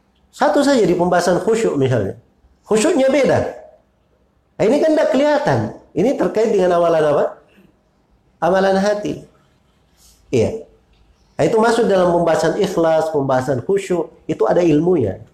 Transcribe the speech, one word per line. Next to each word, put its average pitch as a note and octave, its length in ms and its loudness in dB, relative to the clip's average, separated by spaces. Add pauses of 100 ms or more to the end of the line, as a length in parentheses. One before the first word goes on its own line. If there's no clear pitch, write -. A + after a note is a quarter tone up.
(280)
Satu D4 320 0
saja C4 240 2
di F3 80 2
pembahasan F3 480 0
khusyuk F#3 400 0
misalnya. A#2+ 400 -2 (480)
Khusyuknya C4+ 400 2
beda. B3+ 300 2 (1200)
Nah, E3 80 0
ini C#4 160 2
kan D#4+ 80 2
tidak D4+ 180 0
kelihatan. C#4+ 480 0 (380)
Ini G3+ 140 0 (100)
terkait G#3+ 320 0
dengan F3+ 240 2
amalan E3 320 2
apa? D3 160 0 (1200)
Amalan F#3+ 320 2
hati. G3+ 480 -4 (1040)
Iya. G#2 400 -2 (640)
Nah, C#3 140 -2
itu A3+ 80 0
masuk A3+ 320 2
dalam F3+ 240 2
pembahasan E3 480 0
ikhlas, D#3+ 500 0
pembahasan C3+ 540 -2
khusyuk. G3 480 -4 (160)
Itu D#3+ 160 -4
ada F3 160 0
ilmunya. D3+ 720 0